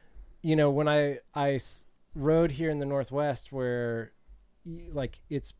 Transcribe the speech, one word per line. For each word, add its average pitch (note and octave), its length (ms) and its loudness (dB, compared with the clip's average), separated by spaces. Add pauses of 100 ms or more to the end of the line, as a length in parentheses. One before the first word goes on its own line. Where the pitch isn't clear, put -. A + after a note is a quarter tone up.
(420)
you D#3+ 140 2
know, D3+ 160 6
when D3+ 160 2
I, D3 320 2 (140)
I C#3+ 220 2
s-, - 300 -8 (300)
rode D#3+ 360 4
here D#3 200 -2
in D3+ 80 -2
the C#3+ 60 -2
Northwest C#3 680 -2
where, A#2+ 600 -2 (540)
y-, E3 260 -12
like, C#3 280 -6 (100)
it's C#3 300 -6